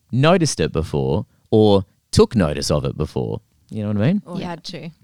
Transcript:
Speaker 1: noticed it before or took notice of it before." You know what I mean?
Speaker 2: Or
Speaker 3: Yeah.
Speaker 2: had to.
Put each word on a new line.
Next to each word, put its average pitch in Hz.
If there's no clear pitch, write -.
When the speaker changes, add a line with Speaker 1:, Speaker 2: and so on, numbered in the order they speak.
Speaker 1:
noticed 151
it 76
before 76
or 104
took -
notice 73
of 73
it 65
before." 65
You 107
know 104
what 104
I 120
mean? 208
Speaker 2:
Or 180
Speaker 3:
Yeah. -
Speaker 2:
had 165
to. 160